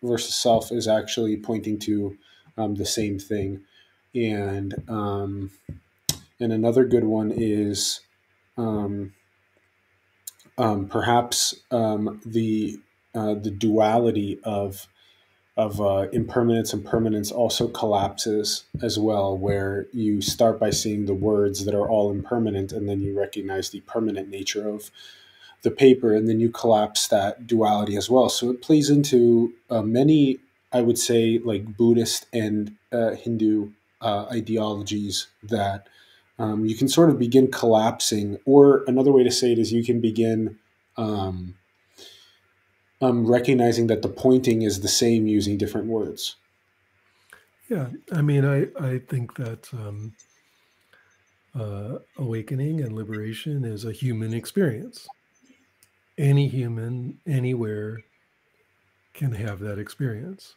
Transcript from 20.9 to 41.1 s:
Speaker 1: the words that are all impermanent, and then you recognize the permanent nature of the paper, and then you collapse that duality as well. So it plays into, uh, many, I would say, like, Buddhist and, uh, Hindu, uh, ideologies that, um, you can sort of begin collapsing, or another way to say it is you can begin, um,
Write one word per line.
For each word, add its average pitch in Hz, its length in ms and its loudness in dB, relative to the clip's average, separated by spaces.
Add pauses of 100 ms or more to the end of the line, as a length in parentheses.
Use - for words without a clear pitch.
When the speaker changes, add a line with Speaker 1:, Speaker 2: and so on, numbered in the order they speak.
Speaker 1:
the 98 80 0
words 101 500 0
that 101 100 -2
are 101 140 0
all 104 220 2
impermanent, 101 600 -2
and 104 160 -6
then 98 120 -4
you 98 180 -4
recognize 95 520 -6
the 101 100 -12
permanent 101 480 -4
nature 101 400 -6
of 104 220 -10 (720)
the 117 80 0
paper, 127 440 6
and 107 140 2
then 113 120 2
you 117 100 2
collapse 107 580 0
that 104 380 0
duality 107 500 0
as 101 140 -4
well. 123 180 6
So 123 220 -2
it 123 120 -4
plays 147 280 4
into, 120 640 4 (160)
uh, 117 120 0
many, 135 560 4 (340)
I 123 100 2
would 117 160 2
say, 113 400 2
like, 107 380 -4
Buddhist 117 560 2
and, 107 420 -4 (160)
uh, 117 220 0
Hindu, 107 580 -2 (300)
uh, 104 320 -2
ideologies 104 960 -4 (160)
that, 101 420 -4 (520)
um, 107 280 -2
you 110 80 0
can 135 140 0
sort 165 220 6
of 123 80 4
begin 127 300 6
collapsing, 110 960 0
or 139 440 8
another 131 240 4
way 127 100 8
to 120 80 2
say 120 220 2
it 113 80 2
is 107 120 0
you 117 120 2
can 117 160 0
begin, 110 580 0 (380)
um, 95 580 -4 (1500)